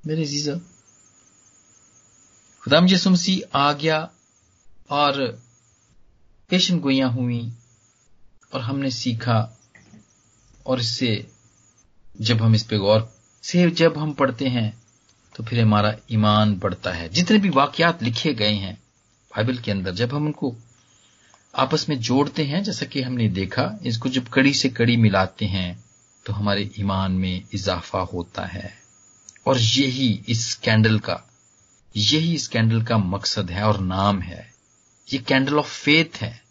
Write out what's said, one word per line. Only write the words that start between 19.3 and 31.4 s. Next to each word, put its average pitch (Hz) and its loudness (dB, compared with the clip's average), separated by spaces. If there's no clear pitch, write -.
बाइबल 120 -2
के 117 -8
अंदर, 95 -4
जब 120 -4
हम 147 -4
उनको 139 -6
आपस 131 0
में 139 -4
जोड़ते 139 0
हैं, 151 -2
जैसा - -6
कि 135 -6
हमने 123 -2
देखा, 95 -4
इसको 123 -4
जब 127 -4
कड़ी 139 4
से 135 0
कड़ी 117 2
मिलाते 98 2
हैं 92 -6
तो 107 -8
हमारे 101 -2
ईमान 98 0
में 92 -2
इजाफा 92 -4
होता 90 -8
है। 87 -12
और 131 4
यही 123 0
इस 113 -2
कैंडल 110 4
का, 90 -6